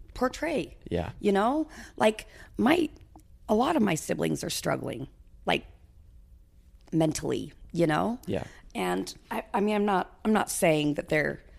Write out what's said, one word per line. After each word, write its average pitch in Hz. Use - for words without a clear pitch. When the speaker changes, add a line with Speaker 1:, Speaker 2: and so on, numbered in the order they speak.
Speaker 1:
portray. 254
Speaker 2:
Yeah. 85
Speaker 1:
You 202
know, 247
like, 214
my, 302
a 220
lot 285
of 240
my 190
siblings 160
are 156
struggling, 131
like, 170
mentally, 156
you 165
know? 185
Speaker 2:
Yeah. 90
Speaker 1:
And 185
I, 220
I 214
mean, 214
I'm 208
not, 196
I'm 214
not -
saying 151
that -
they're, 147